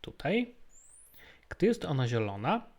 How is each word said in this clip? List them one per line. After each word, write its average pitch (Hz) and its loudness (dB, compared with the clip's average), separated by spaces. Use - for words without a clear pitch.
tutaj, 226 -2
gdy - 0
jest 226 2
ona 131 2
zielona 113 0